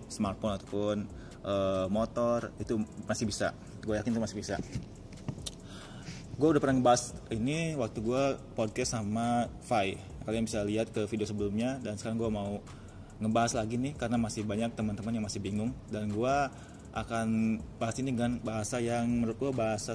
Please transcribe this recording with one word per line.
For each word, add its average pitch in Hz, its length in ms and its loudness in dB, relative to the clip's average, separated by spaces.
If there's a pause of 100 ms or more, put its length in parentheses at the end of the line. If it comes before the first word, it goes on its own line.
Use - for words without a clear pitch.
smartphone 101 480 0
ataupun, 104 420 0 (460)
eh, 95 480 2
motor, 113 640 2
itu 110 240 0 (240)
masih 110 240 0
bisa. 101 240 0 (320)
Gue 107 160 0
yakin 117 160 0
itu 117 60 2
masih 110 180 -2
bisa. 98 160 -2 (1800)
Gue 151 160 6
udah - 80 6
pernah 131 160 4
ngebahas 123 400 4 (160)
ini 156 400 0
waktu 117 240 -2
gue 120 240 2 (320)
podcast 117 400 0
sama 117 640 2
Fai. 98 400 2 (240)
Kalian 113 240 0
bisa 107 160 0
lihat 107 320 0
ke 110 160 2
video 104 160 0
sebelumnya, 107 560 0
dan 104 160 -4
sekarang 113 160 -2
gue 113 160 2
mau 101 320 -2 (560)
ngebahas 113 400 4
lagi 110 160 0
nih 131 240 0
karena 117 160 0
masih 110 320 0
banyak 110 240 0
teman-teman 107 480 0
yang 107 80 0
masih 101 160 -4
bingung, 104 320 0 (160)
dan 107 160 -2
gue 117 280 2 (600)
akan 110 640 2 (160)
bahas 117 240 -2
ini 131 160 0
dengan 120 240 2
bahasa 110 400 -2
yang 117 240 2
menurut 117 320 4
gue 135 160 0
bahasa 110 440 2